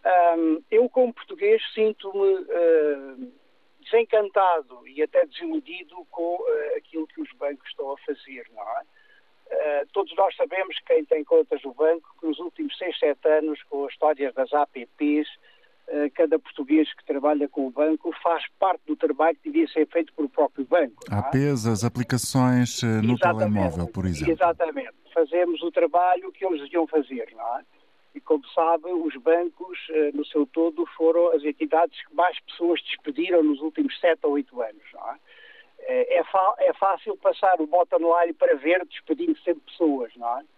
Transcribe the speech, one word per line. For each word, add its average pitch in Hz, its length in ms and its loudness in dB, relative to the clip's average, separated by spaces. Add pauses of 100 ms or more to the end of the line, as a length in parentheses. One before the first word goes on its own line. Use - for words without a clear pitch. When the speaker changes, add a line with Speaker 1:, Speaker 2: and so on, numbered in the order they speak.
Speaker 1:
Ahm, 170 540 4 (120)
eu, 240 180 4
como 247 240 2
português, 208 480 0 (140)
sinto-me, 196 720 0
ah, 151 680 0 (640)
desencantado 196 1040 0
e 147 160 -6
até - 240 2
desiludido 339 720 -10 (160)
com, 175 260 -4
ah, 151 380 -2
aquilo 156 320 -10
que - 120 -16
os 147 120 -10
bancos 143 360 -10
estão 139 220 -10
a 139 80 -10
fazer, 135 560 -12
não 110 80 -14
é? 117 200 -8 (680)
Ah, 151 420 -2
todos 185 220 -4
nós 190 220 0
sabemos, 185 500 -4
quem 160 200 2
tem 156 180 0
contas 156 400 2
no 131 100 -12
banco, 160 340 0 (120)
que 165 60 -8
nos 156 120 -4
últimos 160 400 -8
seis, 175 220 -6
sete 147 260 0
anos, 156 380 2
com 143 200 -6
as 127 80 -10
histórias 143 420 0
das 135 180 -2
A 147 160 2
P 120 180 -14 (100)
Ps, 147 320 0 (600)
ah, 147 260 -2
cada 160 240 2
português 147 560 0
que - 100 -20
trabalha 143 440 0
com 139 180 -4
o 131 60 -6
banco 156 400 -2 (100)
faz 170 220 0 (160)
parte 185 260 0
do 151 80 -4
trabalho 156 480 0
que 156 80 -8
devia 156 160 2
ser 156 220 0
feito 165 260 -4
pelo 143 140 -4
próprio 143 380 -2
banco, 151 440 0
não 104 60 -2
é? 104 40 0
Speaker 2:
A - 40 -4
Ps, 131 420 0
as 110 160 0
aplicações, 123 1000 0
eh, - 20 0 (160)
no 120 120 2
Speaker 1:
Exatamente. 110 400 0
Speaker 2:
telemóvel, 87 340 -2
por 95 180 -6
exemplo. 80 260 -2
Speaker 1:
Exatamente. 165 640 -2 (180)
Fazemos 170 520 0
o 170 80 -4
trabalho 180 580 2
que - 160 -8
eles 165 160 -2
deviam 160 240 -2
fazer, 131 480 -2
não 117 240 -8
é? 160 40 -12 (520)
E, 147 60 -16
como 147 220 0 (120)
sabe, 165 360 0
os 165 260 -4
bancos, 170 640 -2 (120)
eh, 156 240 0
no 147 100 -4
seu 147 220 -2
todo, 165 400 -2 (100)
foram 165 360 4
as 147 120 0
entidades 156 500 0 (120)
que - 80 -20
mais 170 260 0
pessoas 170 400 -2
despediram 165 600 -2
nos 147 180 0
últimos 151 400 -4
sete 165 240 2
ou 147 80 2
oito 135 300 -6
anos, 107 200 -10 (120)
não 107 180 -12
é? 139 40 -14 (640)
Eh, 175 400 0
é 160 40 -2
fa-, 190 360 2
é 180 120 4
fácil 196 460 -2
passar 185 420 2
o 156 60 -2
bottom 175 320 2
line 170 340 2
para 170 240 2
ver 175 300 0
despedindo - 540 -4
sempre 170 260 -4
pessoas, 135 500 -2
não 120 220 -4
é? 151 60 -14 (140)